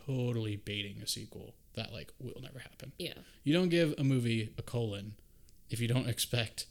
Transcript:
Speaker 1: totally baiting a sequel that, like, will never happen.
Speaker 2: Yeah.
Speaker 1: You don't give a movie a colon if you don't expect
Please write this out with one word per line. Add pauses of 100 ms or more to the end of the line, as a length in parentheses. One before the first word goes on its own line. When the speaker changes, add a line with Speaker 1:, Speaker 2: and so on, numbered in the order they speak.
Speaker 1:
totally
baiting
a
sequel (200)
that,
like,
will
never
happen.
Speaker 2:
Yeah. (300)
Speaker 1:
You
don't
give
a
movie
a
colon (560)
if
you
don't
expect